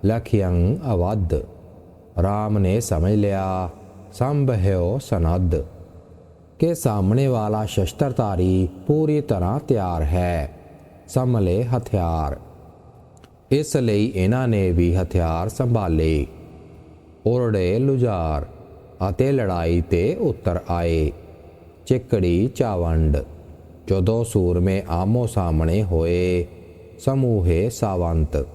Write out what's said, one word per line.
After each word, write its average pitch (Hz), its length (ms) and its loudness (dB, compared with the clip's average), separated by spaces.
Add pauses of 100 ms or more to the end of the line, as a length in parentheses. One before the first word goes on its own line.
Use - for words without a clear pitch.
ਲਖਿਅੰ 101 680 2 (160)
ਅਵਧ, 90 420 0 (880)
ਰਾਮ 104 360 0
ਨੇ 98 220 2
ਸਮਝ 92 320 0
ਲਿਆ, 95 580 0 (420)
ਸੰਭਹਿਓ 113 880 0
ਸਨਦ 85 640 0 (960)
ਕਿ 170 160 2
ਸਾਹਮਣੇ 110 520 2
ਵਾਲਾ 107 380 0
ਸ਼ਸਤਰਧਾਰੀ 92 1040 0 (180)
ਪੂਰੀ 151 340 2
ਤਰ੍ਹਾਂ 104 380 0
ਤਿਆਰ 92 440 -2
ਹੈ, 85 480 0 (580)
ਸੰਭਲੇ 113 560 0
ਹਥਿਆਰ। 85 720 -2 (1120)
ਇਸ 147 260 0
ਲਈ 113 380 2
ਇਹਨਾਂ 117 340 2
ਨੇ 98 240 2
ਵੀ 87 220 4
ਹਥਿਆਰ 87 540 0
ਸੰਭਾਲੇ, 82 800 0 (1000)
ਉਰੜੇ 110 520 2
ਲੁਝਾਰ 104 680 0 (640)
ਅਤੇ 131 240 -2
ਲੜਾਈ 87 480 0
ਤੇ 92 400 0
ਉਤਰ 98 400 -4 (100)
ਆਏ। 82 420 0 (720)
ਚਿੱਕੜੀ 98 600 0
ਚਾਵੰਡ, 82 680 0 (680)
ਜਦੋਂ 104 380 2
ਸੂਰਮੇ 95 640 2
ਆਮੋ 101 380 0
ਸਾਹਮਣੇ 85 560 0
ਹੋਏ, 87 640 0 (520)
ਸਮੂਹੇ 110 720 0
ਸਾਵੰਤ 82 840 -2